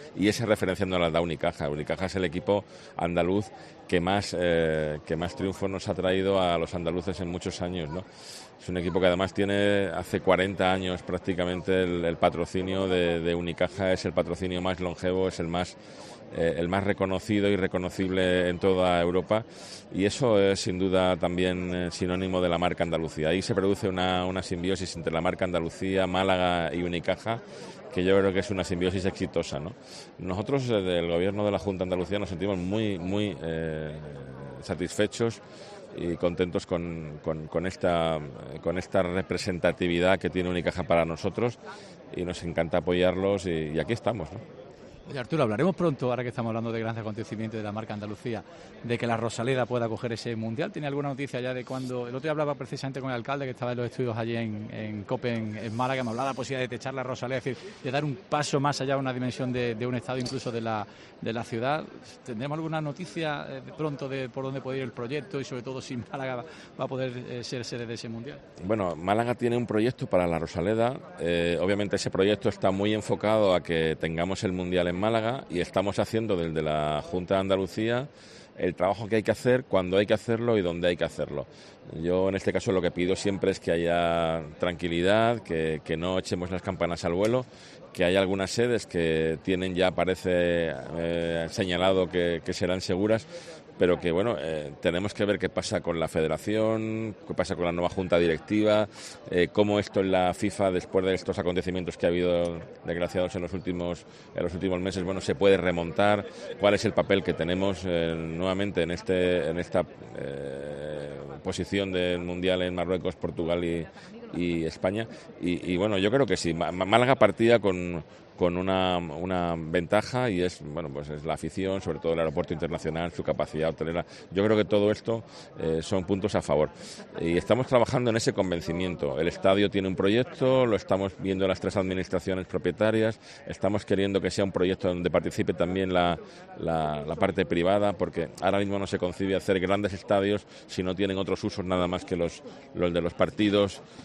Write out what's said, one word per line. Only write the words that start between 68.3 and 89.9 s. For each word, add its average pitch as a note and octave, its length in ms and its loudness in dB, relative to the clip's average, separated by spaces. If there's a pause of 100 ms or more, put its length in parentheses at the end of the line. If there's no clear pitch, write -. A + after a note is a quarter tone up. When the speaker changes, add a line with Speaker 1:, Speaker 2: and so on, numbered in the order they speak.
Speaker 1:
Bueno, F#2+ 320 2
Málaga G#2+ 400 2
tiene A#2+ 200 2
un A#2+ 120 0
proyecto A2 400 0
para F2+ 180 4
la E2 140 2
Rosaleda. A2 580 0 (220)
Eh, E2+ 400 2
obviamente G2 340 0
ese G2 160 -2
proyecto G2+ 380 4
está G2 240 0
muy G2+ 200 2
enfocado G#2 640 4
a F2 80 2
que D#2+ 380 2
tengamos E2+ 420 -2
el G2+ 80 2
mundial F2+ 380 2
en F2 80 0
Málaga A2+ 540 0
y E2+ 100 0
estamos F#2+ 380 0
haciendo G#2+ 400 0
desde E2 240 -2
la D2+ 420 0
Junta F#2 300 -2
de F#2+ 60 4
Andalucía A2 680 0 (480)
el F2+ 180 0
trabajo G2+ 320 0
que G#2 100 2
hay A2 60 4
que G2+ 80 0
hacer, B2 340 4
cuando F#2 340 4
hay G#2 80 6
que A2+ 80 6
hacerlo A#2 420 2
y G2+ 60 4
dónde F2 260 2
hay F2+ 80 4
que E2+ 80 0
hacerlo. C#2+ 420 -4 (560)
Yo F#2 280 2
en G2 40 0
este F#2+ 160 0
caso F#2 220 0
lo F#2 80 4
que E2+ 100 2
pido F2 240 0
siempre G2 360 0
es F#2 100 -2
que F2+ 120 0
haya E2+ 720 2 (160)
tranquilidad, F2+ 840 2
que, D#2+ 440 -2
que E2 140 -2
no F#2 200 0
echemos F2+ 320 -4
las F2+ 120 -4
campanas F2 420 -2
al E2+ 80 2
vuelo, A2 320 2 (480)
que F2+ 140 2
hay F2+ 100 4
algunas F#2+ 340 2
sedes A#2 360 0
que D#2+ 560 2
tienen F#2 320 0
ya, F#2 160 4